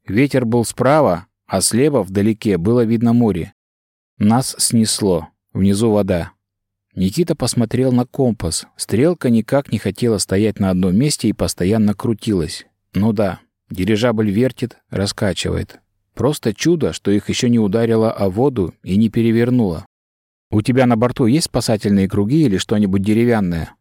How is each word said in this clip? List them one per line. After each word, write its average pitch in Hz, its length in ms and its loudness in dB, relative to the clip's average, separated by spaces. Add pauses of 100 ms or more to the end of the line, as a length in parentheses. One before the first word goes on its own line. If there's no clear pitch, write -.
Ветер 127 380 0
был 117 200 0
справа, 120 600 2 (220)
а 92 140 -2
слева 127 420 0
вдалеке 101 540 0
было 113 280 2
видно 117 280 2
море. 104 400 0 (680)
Нас 113 400 0
снесло. 104 680 0 (240)
Внизу 98 380 0
вода. 92 420 -2 (600)
Никита 147 400 -2
посмотрел 123 560 0
на 123 140 2
компас. - 640 -2 (100)
Стрелка 131 540 0
никак 117 400 0
не 113 80 -2
хотела 107 400 -2
стоять 98 400 0
на 98 100 2
одном 92 260 2
месте 131 320 0
и 101 60 0
постоянно 104 600 0
крутилась. 104 720 -4 (260)
Ну 107 200 0
да, 101 260 -2 (320)
дирижабль 107 580 0
вертит, 120 480 -2 (140)
раскачивает. 90 880 -4 (340)
Просто 151 400 -2
чудо, 151 400 0
что - 160 -6
их 101 200 0
ещё 110 180 -2
не 120 100 2
ударило 113 540 2
о 101 180 -2
воду 107 540 -2
и 92 140 -4
не 110 120 2
перевернуло. 113 800 0 (640)
«У 107 100 2
тебя 127 240 2
на 123 100 2
борту 120 300 0
есть 135 200 2
спасательные 101 640 0
круги 107 360 0
или 101 140 2
что-нибудь 101 440 0
деревянное? 104 800 0